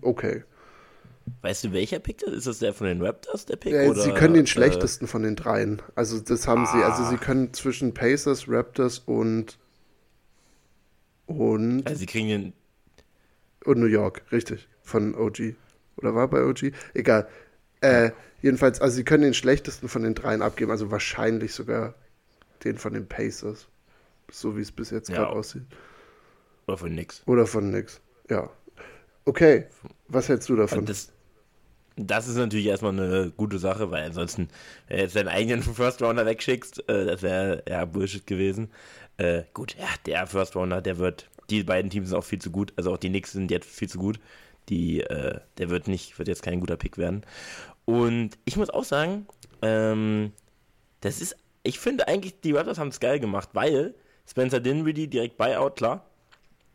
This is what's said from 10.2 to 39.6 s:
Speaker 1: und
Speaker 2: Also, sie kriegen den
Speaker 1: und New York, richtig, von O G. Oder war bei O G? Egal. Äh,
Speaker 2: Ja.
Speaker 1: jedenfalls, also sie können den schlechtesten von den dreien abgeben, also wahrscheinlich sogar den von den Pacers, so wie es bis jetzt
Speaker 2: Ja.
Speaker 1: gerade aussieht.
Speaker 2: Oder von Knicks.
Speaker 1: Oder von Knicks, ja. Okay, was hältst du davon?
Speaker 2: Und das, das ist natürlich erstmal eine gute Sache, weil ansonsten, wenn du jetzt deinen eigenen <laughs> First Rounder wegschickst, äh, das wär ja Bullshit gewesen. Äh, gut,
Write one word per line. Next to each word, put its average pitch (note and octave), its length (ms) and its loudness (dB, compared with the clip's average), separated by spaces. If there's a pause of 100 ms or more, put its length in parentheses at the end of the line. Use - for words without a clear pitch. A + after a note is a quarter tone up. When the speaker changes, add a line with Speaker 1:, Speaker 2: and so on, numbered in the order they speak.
Speaker 1:
und A#2+ 600 2
Speaker 2:
Also, D3 120 -4
sie F#2 80 -6
kriegen A2 220 -2
den G2+ 240 -2 (1120)
Speaker 1:
und C3+ 140 4
New A#2 80 6
York, G#2 360 2 (100)
richtig, A2+ 360 -2 (140)
von G#2 340 -2
O A2 140 0
G. A2+ 240 -6 (420)
Oder A2 180 -2
war B2 140 4
bei C3+ 160 2
O C3+ 100 2
G? C3+ 180 -4 (220)
Egal. A2 340 4 (540)
Äh, B2 240 8
Speaker 2:
Ja. A2+ 60 0 (300)
Speaker 1:
jedenfalls, C3 380 4
also C3 160 2
sie B2+ 80 -2
können D3+ 180 6
den C#3 120 6
schlechtesten C3 540 0
von A2+ 140 -2
den A2+ 120 0
dreien A2 280 -2
abgeben, G#2+ 280 0
also G#2+ 200 -2
wahrscheinlich A2 640 -2
sogar A2+ 420 -6 (680)
den A2 140 -4
von G#2+ 160 -6
den G#2 120 -8
Pacers, - 640 -8 (640)
so A2 260 -6
wie G#2+ 60 -4
es G2+ 100 -10
bis A#2 180 -10
jetzt G#2+ 200 -8
Speaker 2:
Ja. F2 60 -6
Speaker 1:
gerade G#2+ 160 0
aussieht. G#2+ 300 -8 (1040)
Speaker 2:
Oder G2 120 -4
von F2 120 -6
Knicks. E2 360 -8
Speaker 1:
Oder A#2+ 200 6
von G#2+ 240 -2
Knicks, - 300 -6 (300)
ja. - 180 -2 (800)
Okay, D3 400 6 (420)
was B2 200 0
hältst B2+ 200 0
du B2+ 80 4
davon? G#2+ 240 4
Speaker 2:
Und G#2 80 -2
das, - 240 -8 (840)
das A2 320 -2
ist A#2+ 80 -4
natürlich G#2+ 300 2
erstmal G2+ 260 2
eine F#2+ 440 0
gute G2+ 220 -2
Sache, F#2+ 320 -2
weil D2+ 140 -4
ansonsten, F2 440 -4 (400)
wenn - 80 -4
du G2 60 2
jetzt F#2 140 -2
deinen G2+ 120 2
eigenen A2+ 340 0
<laughs> - 0 -
First A#2+ 400 -2
Rounder A#2 220 2
wegschickst, A#2 640 -2
äh, G2+ 160 0
das F2 180 -2
wär F#2 460 0
ja F2+ 160 -2
Bullshit F#2+ 420 -6
gewesen. G2 440 -2 (480)
Äh, E2+ 240 0 (100)
gut, - 260 -12